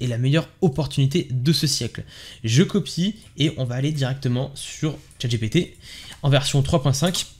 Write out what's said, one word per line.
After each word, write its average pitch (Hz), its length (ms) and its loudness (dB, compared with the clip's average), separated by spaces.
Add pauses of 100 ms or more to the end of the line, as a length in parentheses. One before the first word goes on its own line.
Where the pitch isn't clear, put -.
est 127 60 -2
la 117 100 -2
meilleure 143 320 2 (100)
opportunité 143 720 0
de 131 220 2
ce 151 140 2
siècle. - 360 -4 (400)
Je 117 200 4
copie 196 520 -2 (220)
et 147 180 0
on 131 80 -4
va 120 120 -4
aller 147 180 -2
directement 135 640 -2
sur - 420 -6 (240)
chat 123 80 -4
G 117 80 0
P 110 120 -2
T - 280 0 (440)
en 143 80 2
version 139 320 4
trois 135 200 2
point 143 100 4
cinq 175 360 0 (120)